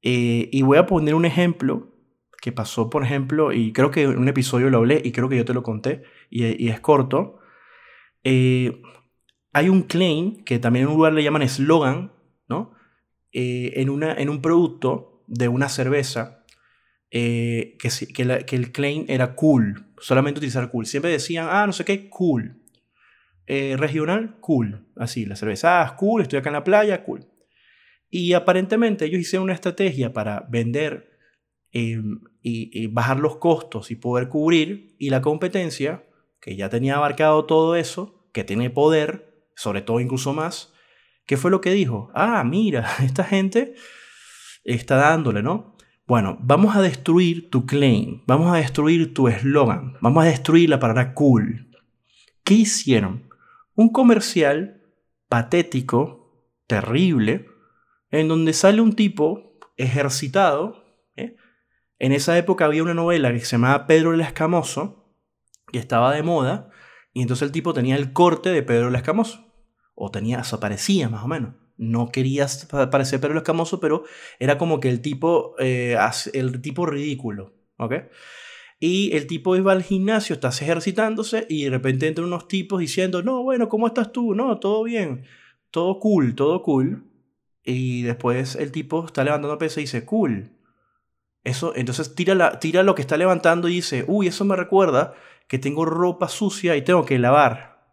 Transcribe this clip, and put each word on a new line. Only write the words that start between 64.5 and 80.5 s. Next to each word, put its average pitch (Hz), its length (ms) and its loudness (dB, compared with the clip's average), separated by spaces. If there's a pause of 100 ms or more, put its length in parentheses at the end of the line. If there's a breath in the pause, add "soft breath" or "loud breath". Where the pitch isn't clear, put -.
que 123 60 -6
estaba 120 360 2
de 151 80 -2
moda, 165 480 -2 (420 soft breath)
y 127 100 -4
entonces 120 240 -2
el 143 60 -4
tipo 165 220 -4
tenía 131 220 0
el 135 160 -2
corte 170 380 4
de 160 120 2
Pedro 120 260 2
el 123 60 -2
Escamoso, 165 580 -2 (420)
o 101 160 -10
tenía, 117 340 -4
se 107 140 -6
parecía 117 500 -2
más 110 160 -8
o 123 40 -6
menos. 139 260 -6 (220)
No 117 340 -2
quería 135 340 0
s-, - 220 -8
pa-, 135 240 0
parecer 135 300 0
Pedro 147 120 -2
el 156 60 -2
Escamoso, 165 420 -4
pero 156 240 0 (340 loud breath)
era 135 200 0
como 160 220 -2
que 127 80 0
el 120 120 -2
tipo, 147 580 0
eh, 123 400 0
as-, 110 360 0
el 127 280 -4
tipo 151 240 -4
ridículo, 135 640 -8 (240)
¿ok? 113 180 -6 (840 loud breath)
Y 185 360 0
el 143 100 -2
tipo 175 300 -2
iba 190 160 2
al 190 100 2
gimnasio, 202 520 -2
está 135 160 -4